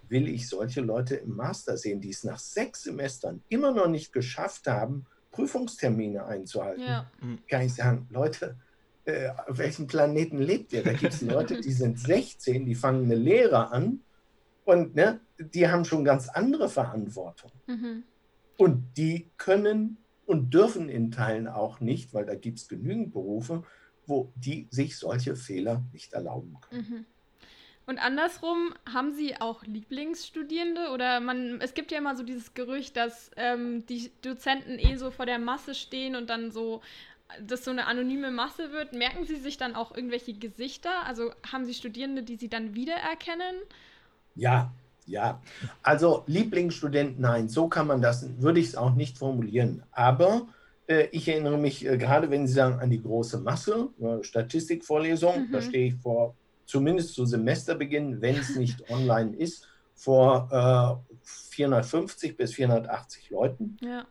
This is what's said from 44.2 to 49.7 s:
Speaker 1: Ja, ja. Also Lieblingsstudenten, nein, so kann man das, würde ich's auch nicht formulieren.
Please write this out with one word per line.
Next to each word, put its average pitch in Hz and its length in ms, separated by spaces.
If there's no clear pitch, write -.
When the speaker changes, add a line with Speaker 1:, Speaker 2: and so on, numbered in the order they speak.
Speaker 1:
Ja, 123 380
ja. 104 360
Also 151 460
Lieblingsstudenten, 151 920
nein, 117 280
so 160 200
kann 156 180
man 135 140
das, 123 400
würde 170 180
ich's 165 160
auch 127 200
nicht - 220
formulieren. 117 760